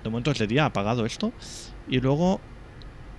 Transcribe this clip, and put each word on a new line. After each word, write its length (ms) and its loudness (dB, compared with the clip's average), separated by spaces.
De 60 -2
momento 220 2
es 80 2
de 80 4
día, 180 4
apagado 400 2
esto. 260 -2
Y 120 4
luego 420 4